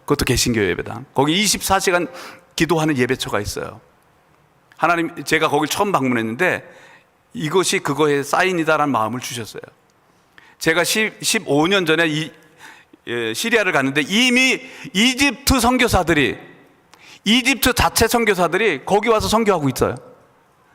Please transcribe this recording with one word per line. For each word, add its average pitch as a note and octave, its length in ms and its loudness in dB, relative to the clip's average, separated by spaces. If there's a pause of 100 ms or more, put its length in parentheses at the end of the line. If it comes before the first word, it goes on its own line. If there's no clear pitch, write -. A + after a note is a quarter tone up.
그것도 - 240 0
개신교 B2 360 0
예배당. - 520 -2
거기 D3+ 280 2
이십사 F#3+ 380 0
시간 F3 280 0 (480)
기도하는 D#3 420 0
예배처가 B2 420 0
있어요. G2+ 400 -8 (960)
하나님, E3 460 -2
제가 D#3 240 2
거길 D3 220 0
처음 G3+ 220 -2
방문했는데 B2 760 -2 (680)
이것이 F3+ 460 0
그거의 D3 440 0
사인이다라는 D#3 680 0
마음을 A2+ 280 -2
주셨어요. A#2 420 -12 (960)
제가 D#3+ 260 2
십, G#3+ 380 0
십오 D3+ 460 0
년 F#3+ 180 2
전에 D#3+ 220 2
이, D#3 240 -4 (720)
예, A#2 280 -4
시리아를 G#3 400 0
갔는데 C3+ 340 0
이미 B3 520 2 (340)
이집트 B3+ 680 0
선교사들이, F#3 800 2 (880)
이집트 B3 480 2
자체 - 340 2
선교사들이 F#3 800 0
거기 G#3 240 2
와서 G#3 180 2
선교하고 F#3+ 420 2
있어요. A2+ 260 0 (800)